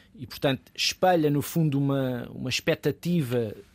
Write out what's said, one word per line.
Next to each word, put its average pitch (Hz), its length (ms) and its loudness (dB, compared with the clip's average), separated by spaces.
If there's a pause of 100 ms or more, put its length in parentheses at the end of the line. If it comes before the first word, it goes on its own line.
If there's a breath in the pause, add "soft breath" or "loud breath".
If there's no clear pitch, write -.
(200 loud breath)
e, 127 80 -12
portanto, - 360 -2 (120)
espelha, 175 540 2
no 147 120 2
fundo, 151 380 0
uma, 131 560 -2
uma 127 140 -8
expectativa 139 1080 -2 (200)